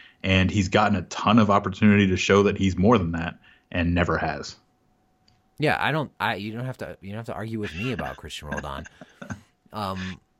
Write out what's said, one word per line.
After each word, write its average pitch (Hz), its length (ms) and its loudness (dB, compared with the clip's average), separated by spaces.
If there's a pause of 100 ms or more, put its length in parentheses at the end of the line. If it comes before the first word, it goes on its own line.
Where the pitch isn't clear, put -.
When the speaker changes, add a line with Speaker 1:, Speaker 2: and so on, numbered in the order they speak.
(240)
Speaker 1:
And 95 260 2
he's 98 180 0
gotten 104 260 2
a 90 80 -2
ton 104 380 2
of 101 100 4
opportunity 101 580 4
to 92 80 2
show 101 280 4
that 98 120 2
he's 95 200 0
more 104 200 4
than 85 160 0
that 85 260 -6 (340)
and 87 200 0
never 87 260 0
has. 76 360 -6 (1040)
Speaker 2:
Yeah, 139 220 0
I 110 100 -2
don't, 143 300 -4
I, 107 160 -2
you 104 160 -8
don't 120 120 -8
have 131 140 -10
to, 80 220 -12
you 98 100 -14
don't 104 80 -10
have 117 80 -12
to 117 80 -10
argue 113 240 -8
with 101 160 -8
me 113 180 -6
about 69 260 -8
Christian 76 300 -14
Roldan. 73 360 -10 (360)
Speaker 1:
<laughs> - 60 -18 (460)
Speaker 2:
Um, 95 480 -8 (200)